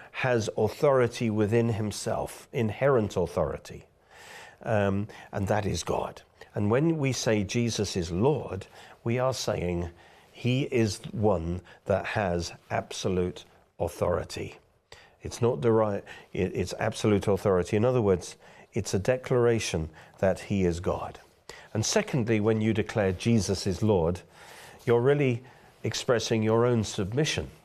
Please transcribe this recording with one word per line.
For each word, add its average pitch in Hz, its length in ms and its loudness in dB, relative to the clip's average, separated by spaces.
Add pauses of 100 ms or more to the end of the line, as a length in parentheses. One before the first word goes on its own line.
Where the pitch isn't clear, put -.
(120)
has 120 460 0
authority 120 720 2
within 110 400 2
himself, - 840 -6
inherent 117 640 0
authority, - 680 -4 (800)
um, 101 440 2 (240)
and 101 160 -4
that 104 160 0
is 87 180 -2
God. - 380 -4 (340)
And 104 160 0
when 156 280 2
we 135 140 0
say 110 300 0
Jesus 110 540 -2
is 87 140 -2
Lord, 101 560 -2 (360)
we 120 160 -2
are 127 140 0
saying 87 560 -2 (420)
he 127 340 0
is 113 360 0 (120)
one 90 500 0 (240)
that 98 180 0
has 87 480 -2 (180)
absolute 92 760 -4 (340)
authority. 85 800 -4 (640)
It's - 180 -10
not 131 220 0
deri-, 110 400 2 (320)
it, 92 200 0
it's 90 240 -4
absolute 107 500 0
authority. 95 500 2
In 107 80 2
other 127 160 2
words, 95 340 0 (380)
it's - 180 -4
a 104 60 0
declaration 117 880 0 (300)
that 95 200 2
he 98 280 0
is 87 140 0
God. - 380 -4 (560)
And 107 100 0
secondly, 117 560 0
when 110 200 2
you 110 120 2
declare 101 400 0
Jesus 104 540 0
is 92 160 -2
Lord, 90 380 2 (640)
you're 117 160 4
really 131 420 2 (400)
expressing 113 600 0
your 110 220 4
own 120 180 2
submission 101 680 -2 (140)